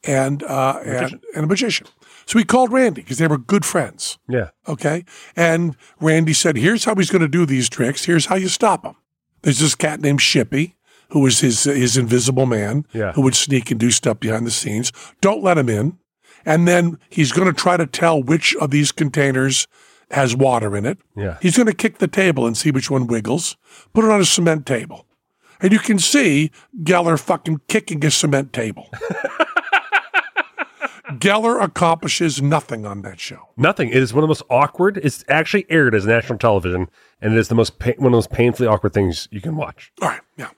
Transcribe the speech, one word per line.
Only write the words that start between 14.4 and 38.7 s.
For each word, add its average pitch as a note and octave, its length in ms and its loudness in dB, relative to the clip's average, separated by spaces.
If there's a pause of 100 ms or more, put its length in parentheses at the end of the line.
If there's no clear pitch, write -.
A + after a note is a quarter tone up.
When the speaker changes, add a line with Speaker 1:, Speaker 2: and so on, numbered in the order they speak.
Speaker 1:
the A#2 60 -4
scenes. A2+ 400 -4 (300)
Don't G3+ 200 2
let F3+ 160 2
him C3 120 0
in. A2+ 300 -2 (460)
And D#3+ 200 4
then F3 320 2 (120)
he's C#3 240 0
gonna F#3 180 2
try F3+ 240 0
to E3+ 100 0
tell D#3 380 0
which D3+ 320 0
of D3+ 160 -4
these D3 220 2
containers C3+ 720 0 (440)
has C3 220 0
water A#2+ 440 0
in G2+ 80 -4
it. E3 120 -4 (160)
Speaker 2:
Yeah. G2 280 -6
Speaker 1:
He's F3+ 160 2
gonna A3 160 2
kick - 240 -4
the F#3 100 -2
table D#3+ 400 0
and A#2 80 -4
see - 160 -2
which C3 180 -2
one C3 160 0
wiggles. A#2 520 -4 (360)
Put A3 120 2
it A3 60 4
on G#3 100 4
a F3+ 40 4
cement D#3+ 400 0
table. - 400 -6 (540)
And F#3+ 140 4
you A3 60 4
can G3+ 200 0
see D#3+ 520 2 (300)
Geller E3 380 2
fucking D#3+ 480 -4
kicking E3 380 -2
a D3+ 60 2
cement C#3 420 0
table. A2+ 400 -8
<laughs> - 60 -16 (2250)
Geller A3 420 2
accomplishes E3 800 0
nothing C#3 440 -2
on G2+ 160 -10
that F#2+ 180 -16
show. - 380 -16
Speaker 2:
Nothing. C3+ 320 0
It A#2+ 80 2
is B2+ 160 0
one C#3+ 100 2
of D#3 40 2
the D#3 40 2
most D#3+ 180 -4
awkward. F3+ 540 2
It's - 240 -2
actually D#3+ 420 0
aired C#3+ 260 4
as G2 100 2
national A2+ 340 0
television, F2+ 480 0 (340)
and G#2+ 120 0
it A2+ 60 4
is A2 100 0
the A#2 60 0
most A2+ 220 0
pa-, B2 200 -2
one C3+ 100 2
of B2 40 6
the A#2+ 60 6
most A2 140 0
painfully A#2+ 360 2
awkward G#2 260 0